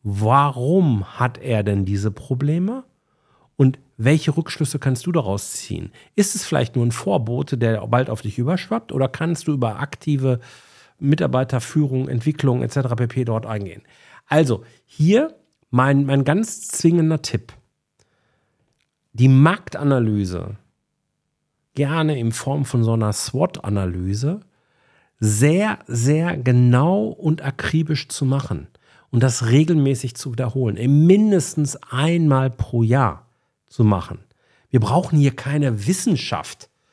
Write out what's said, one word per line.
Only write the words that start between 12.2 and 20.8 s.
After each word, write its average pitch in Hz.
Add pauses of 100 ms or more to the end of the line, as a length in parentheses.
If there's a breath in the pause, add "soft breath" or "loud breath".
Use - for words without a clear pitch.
et 117
cetera 127
pp. 120
dort 113
eingehen? 101 (460 soft breath)
Also 139 (200 loud breath)
hier 214 (360)
mein, 139
mein 139
ganz 185
zwingender 160
Tipp. - (1600)
Die 127
Marktanalyse 110 (1160)